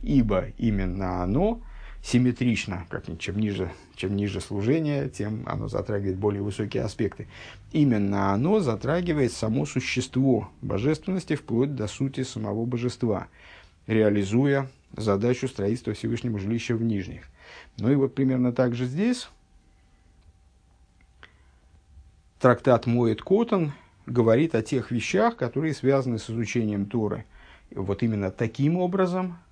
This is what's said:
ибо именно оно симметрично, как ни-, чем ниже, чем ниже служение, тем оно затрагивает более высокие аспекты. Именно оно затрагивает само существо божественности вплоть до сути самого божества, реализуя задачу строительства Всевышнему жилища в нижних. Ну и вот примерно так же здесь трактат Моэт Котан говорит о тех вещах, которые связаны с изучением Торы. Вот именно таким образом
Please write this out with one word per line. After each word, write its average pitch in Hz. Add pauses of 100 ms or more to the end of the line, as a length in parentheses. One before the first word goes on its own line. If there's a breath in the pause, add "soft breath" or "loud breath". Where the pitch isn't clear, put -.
ибо 110 (100)
именно 92
оно 175 (420 loud breath)
симметрично, 120
как -
ни-, 82
чем 95
ниже, 98 (240 loud breath)
чем 95
ниже 98
служение, 143
тем 107
оно 104
затрагивает 101
более 101
высокие 104
аспекты. 110 (460 loud breath)
Именно 101
оно 160
затрагивает 147
само 117
существо 127 (120)
божественности 156
вплоть 139
до 113
сути 135
самого 110
божества, 120 (580 loud breath)
реализуя 110 (280)
задачу 110
строительства 110
Всевышнему 113
жилища 113
в 113
нижних. 98 (540 loud breath)
Ну 113
и 143
вот 135
примерно 127
так 123
же 123
здесь 208 (3000 soft breath)
трактат 123
Моэт 117
Котан 196 (340 loud breath)
говорит 120
о 110
тех 123
вещах, 202
которые 143
связаны 127
с -
изучением 107
Торы. 107 (440 loud breath)
Вот 98
именно 104
таким 135
образом 180 (160)